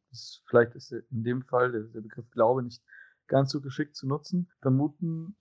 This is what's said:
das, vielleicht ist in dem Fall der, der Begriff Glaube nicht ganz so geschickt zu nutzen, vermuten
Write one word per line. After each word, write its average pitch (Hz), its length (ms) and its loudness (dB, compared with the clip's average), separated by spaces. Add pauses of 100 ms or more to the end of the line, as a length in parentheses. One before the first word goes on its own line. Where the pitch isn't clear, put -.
(100)
das, - 360 -18
vielleicht 120 280 4
ist - 180 -20
in 113 320 -6
dem 123 180 -2
Fall 123 300 0
der, 110 100 -4
der 113 180 -14
Begriff 110 300 -16
Glaube 120 320 4
nicht 120 200 -12 (440)
ganz 139 240 2
so 147 100 -4
geschickt 139 360 -8
zu 135 100 -10
nutzen, 151 440 -4 (100)
vermuten 160 800 0